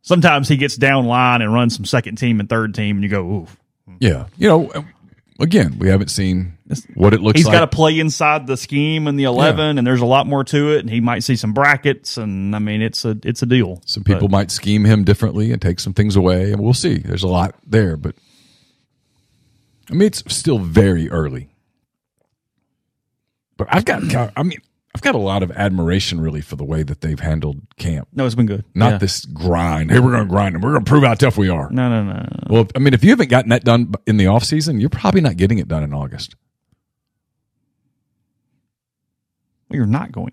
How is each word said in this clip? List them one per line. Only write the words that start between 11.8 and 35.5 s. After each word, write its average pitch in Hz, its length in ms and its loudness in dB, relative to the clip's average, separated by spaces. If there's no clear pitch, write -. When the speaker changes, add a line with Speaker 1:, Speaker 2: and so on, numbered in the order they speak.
Speaker 1:
and, 101 380 -4
I 104 40 -6
mean, 104 220 -2
it's 110 240 -6
a, 107 180 -2
it's - 200 -4
a - 20 -2
deal. 113 400 0
Speaker 2:
Some 101 180 -8
people 98 240 2
Speaker 1:
But 95 40 2
Speaker 2:
might 98 200 2
scheme 104 340 0
him 107 180 4
differently 101 480 0
and 117 100 -4
take 87 180 -2
some 95 140 -8
things 104 220 0
away, 92 360 2
and 101 100 -2
we'll 113 120 2
see. 127 260 0
There's 87 240 -6
a 95 40 -2
lot 90 280 0
there, 98 320 0
but, - 180 -8
I - 40 -8
mean, 190 140 4
it's - 160 -4
still 135 260 -2
very 87 500 2
early. 69 400 -6
But - 140 -6
I've 202 140 0
got, - 180 -2
I 143 60 -2
mean, 175 160 -4
I've - 80 -10
got 277 140 0
a 120 40 0
lot 98 220 0
of 87 100 -2
admiration, 92 680 -2
really, 76 200 -4
for 76 160 -12
the 69 60 -10
way 78 200 -4
that 71 180 -8
they've 78 180 -4
handled 76 420 -4
camp. 82 360 -6
Speaker 1:
No, 135 140 -2
it's 113 80 -4
been 120 100 2
good. 104 200 -6
Speaker 2:
Not 113 180 4
Speaker 1:
Yeah. 101 60 -2
Speaker 2:
this 98 260 -4
grind. 82 640 -2
"Hey, 120 100 6
we're 127 120 4
gonna 113 140 0
grind 98 280 0
them. 82 80 -6
We're 127 120 -2
gonna 127 120 0
prove 139 180 4
how 117 120 4
tough 123 240 2
we 98 100 2
are." 76 220 -2
Speaker 1:
No, 123 180 0
no, 113 140 0
no, 98 100 -6
no, - 60 -8
no. - 340 -10
Speaker 2:
Well, 110 220 6
I - 40 -2
mean, 135 140 4
if 120 100 4
you 175 80 8
haven't 233 200 2
gotten 120 180 2
that 120 140 2
done 117 300 2
in 110 120 2
the 98 80 4
offseason, 131 540 2
you're 127 120 0
probably 190 300 2
not 131 160 0
getting 101 200 2